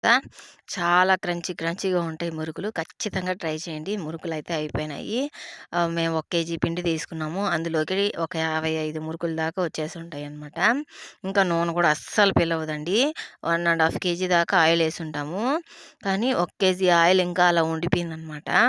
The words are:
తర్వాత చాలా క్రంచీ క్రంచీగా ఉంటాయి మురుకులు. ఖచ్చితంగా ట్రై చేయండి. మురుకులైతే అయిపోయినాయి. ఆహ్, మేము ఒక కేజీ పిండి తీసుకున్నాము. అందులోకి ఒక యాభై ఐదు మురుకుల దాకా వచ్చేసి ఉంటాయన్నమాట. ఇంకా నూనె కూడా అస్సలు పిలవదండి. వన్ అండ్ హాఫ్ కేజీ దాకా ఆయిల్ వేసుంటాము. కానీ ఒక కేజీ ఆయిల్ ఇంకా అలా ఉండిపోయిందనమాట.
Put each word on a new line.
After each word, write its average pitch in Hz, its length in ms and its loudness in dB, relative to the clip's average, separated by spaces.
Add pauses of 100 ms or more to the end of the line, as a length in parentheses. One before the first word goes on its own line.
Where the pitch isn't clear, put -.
తర్వాత 247 160 4 (480)
చాలా 180 460 4
క్రంచీ 175 380 -4
క్రంచీగా 175 480 -2
ఉంటాయి 165 300 -4
మురుకులు. 160 400 -6
ఖచ్చితంగా 185 640 -4
ట్రై 165 220 -4
చేయండి. 156 400 -6
మురుకులైతే 160 580 -6
అయిపోయినాయి. 156 680 -4 (520)
ఆహ్, 170 200 2
మేము 165 240 0
ఒక 156 140 -2
కేజీ 170 260 0
పిండి 170 280 -2
తీసుకున్నాము. 165 640 -2
అందులోకి 160 340 0 (360)
ఒక 165 200 -2
యాభై 160 400 0
ఐదు 156 200 -4
మురుకుల 160 360 -4
దాకా 160 260 -2
వచ్చేసి 160 360 -4
ఉంటాయన్నమాట. 147 600 -10 (680)
ఇంకా 190 200 2
నూనె 170 300 0
కూడా 175 180 4
అస్సలు 196 440 2
పిలవదండి. 160 600 0 (460)
వన్ 170 220 0
అండ్ 165 180 4
హాఫ్ 160 160 0
కేజీ 180 300 -2
దాకా 170 300 4
ఆయిల్ 165 220 6
వేసుంటాము. 156 600 -4 (580)
కానీ 202 360 0
ఒక 175 200 0
కేజీ 185 360 4
ఆయిల్ 175 280 6
ఇంకా 180 240 4
అలా 170 220 4
ఉండిపోయిందనమాట. 160 840 -4 (180)